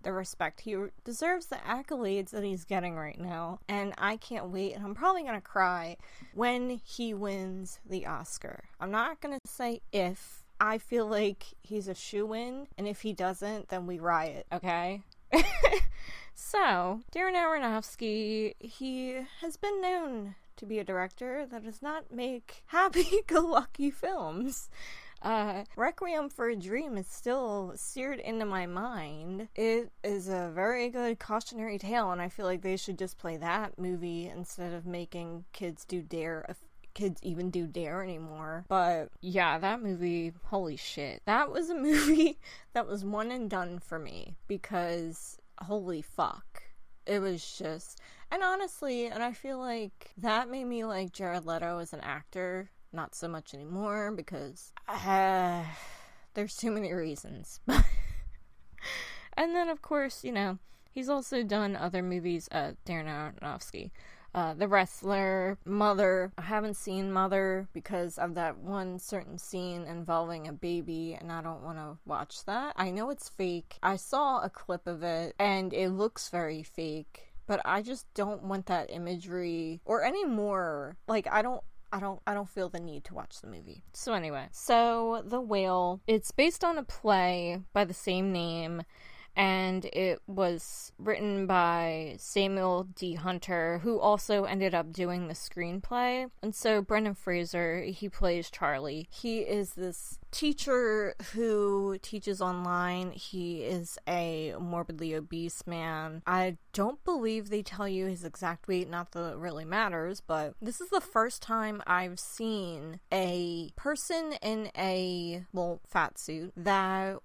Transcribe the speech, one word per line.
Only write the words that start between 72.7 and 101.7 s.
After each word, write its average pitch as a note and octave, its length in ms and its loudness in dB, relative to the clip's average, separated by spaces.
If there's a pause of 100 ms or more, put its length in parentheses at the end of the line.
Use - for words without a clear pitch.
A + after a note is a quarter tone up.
I F#3 160 0
know G#3+ 180 -2
it's C#4+ 200 -8
fake. F3 520 -4
I F#3+ 140 4
saw C4+ 460 2
a F#3+ 100 -2
clip - 340 -4
of E3+ 160 -4
it, E3+ 380 0
and G3 340 4
it F#3 160 4
looks G3+ 400 0
very D#3 320 -2
fake, D#3 720 -8 (140)
but D3+ 180 2
I F#3+ 160 4
just B3 320 -6
don't G3+ 300 -2
want G3 240 -2
that F3 240 0
imagery E3+ 920 -4
or A3 180 2
any F#4 220 2
more. F#3 720 0 (100)
Like, A3 240 2
I G#3+ 100 6
don't, A#3 220 0 (280)
I G3 80 -2
don't, G3 280 -4
I G#3 80 0
don't G3+ 140 -4
feel F#3 200 -2
the F3 100 -6
need E3 260 -8
to F3+ 100 -10
watch - 260 -10
the - 60 -14
movie. - 360 -14 (100)
So - 200 -4
anyway, D3+ 380 -2
so A#3 760 4
The A#3+ 160 0
Whale, F#3 640 4
it's A3 240 4
based D#4+ 340 4
on E4+ 140 4
a C#4+ 60 -2
play F3+ 800 4 (120)
by G3+ 100 6
the F#3 120 -4
same F#3+ 360 2
name, E3 520 0 (520)
and F#3+ 500 4
it F#3 420 2
was F3+ 720 -2
written G3+ 480 0
by E3+ 720 4
Samuel F#3+ 640 2
D. F3+ 320 -4
Hunter, E3+ 640 0
who A3 180 2
also G#3 440 6
ended F#3+ 320 2
up E3 180 2
doing F3+ 340 0
the D#3 60 -4
screenplay. B3 960 0 (140)
And G#3+ 100 0
so G#3+ 300 6
Brendan G#3+ 320 2
Fraser, F3 640 0
he F#3+ 280 -4
plays F3 420 4
Charlie. D3 580 0
He A3+ 300 -2
is G3+ 340 0
this - 460 -6 (100)
teacher B3 840 2 (180)
who G3+ 720 2